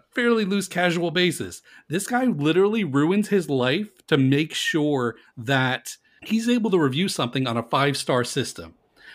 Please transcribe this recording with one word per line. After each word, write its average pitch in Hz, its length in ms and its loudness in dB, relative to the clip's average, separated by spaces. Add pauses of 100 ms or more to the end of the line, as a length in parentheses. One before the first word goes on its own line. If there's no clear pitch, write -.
(100)
fairly 233 340 2
loose, 190 220 -2
casual 175 440 0
basis. 156 500 -2 (280)
This 185 180 -4
guy 247 180 0
literally 190 580 2
ruins 165 460 0
his 180 200 0
life 139 400 0 (180)
to 151 100 4
make 139 360 2
sure 143 640 0 (220)
that 127 600 -2 (240)
he's 226 260 -2
able 226 240 2
to 180 80 4
review 147 300 0
something 131 380 -2
on 117 100 -2
a 117 60 -2
five-star 135 640 0
system. 95 500 -8 (400)